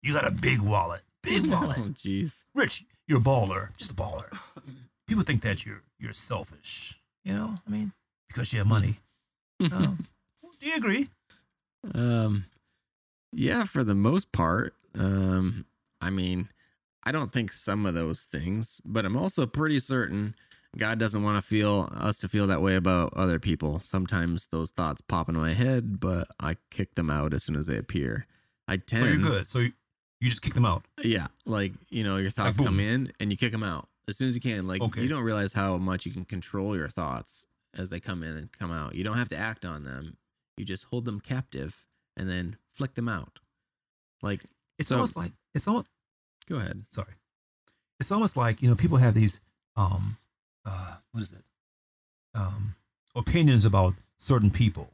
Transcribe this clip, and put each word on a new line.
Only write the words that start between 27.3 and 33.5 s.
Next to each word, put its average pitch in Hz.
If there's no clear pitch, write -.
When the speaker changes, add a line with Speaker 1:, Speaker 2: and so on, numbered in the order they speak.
Speaker 2:
as -
soon 78
as 73
they 64
appear. 60
I 95
Speaker 1:
So 117
you're 123
Speaker 2:
tend 147
Speaker 1:
good. 110
So -
you, 120
you 123
just 120
kick -
them 127
out? 90
Speaker 2:
Yeah, -
like, 101
you 113
know, 98
your 95
Speaker 1:
Like, 95
Speaker 2:
thoughts 101
come 127
Speaker 1:
boom. 95
Speaker 2:
in 120
and 104
you 98
kick 117